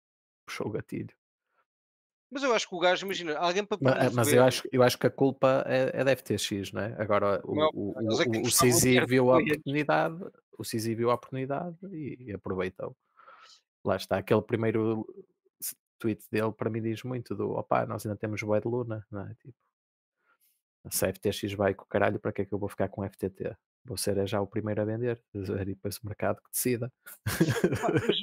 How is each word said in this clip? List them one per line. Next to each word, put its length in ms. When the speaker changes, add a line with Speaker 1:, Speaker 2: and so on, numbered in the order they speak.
Speaker 1:
puxou 220
o 20
gatilho. 420
Speaker 2:
Mas 140
eu 100
acho 140
que 80
o 20
gajo, 260
imagina, 320
alguém 280
para 160
Speaker 1:
Ma-, 140
Speaker 2:
promover 200
Speaker 1:
mas 180
eu 120
acho, 260
eu 140
acho 140
que 100
a 20
culpa 560
é, 340
é 40
da 80
F 100
T 160
X, 340
não 100
é? 140
Agora 480
o, 120
Speaker 2:
Não, 180
Speaker 1:
o, 260
Speaker 2:
eles 200
é 40
que 120
Speaker 1:
o, 40
o 20
Speaker 2:
gostavam 260
de 60
Speaker 1:
Sisi 260
Speaker 2:
ter 80
Speaker 1:
viu 240
a 40
Speaker 2:
clientes. 200
Speaker 1:
oportunidade, 680
o 80
Sisi 300
viu 160
a 40
oportunidade 600
e, 380
e 40
aproveitou. 640
Lá 120
está, 220
aquele 240
primeiro 600
s-, 140
tweet 320
dele 220
para 180
mim 100
diz 220
muito 320
do, 160
"Opa, 340
nós 220
ainda 100
temos 260
bué 180
de 80
Luna", 420
não 160
é? 80
Tipo, 200
se 160
a 20
F 120
T 120
X 200
vai 220
com 100
o 40
caralho, 300
para 140
que 100
é 40
que 80
eu 40
vou 100
ficar 200
com 160
F 120
T 140
T? 240
Vou 120
ser 220
é 80
já 140
o 60
primeiro 360
a 20
vender. 380
E 320
depois 320
o 80
mercado 360
que 100
decida. 400
Speaker 2:
Pá, 200
mas, 220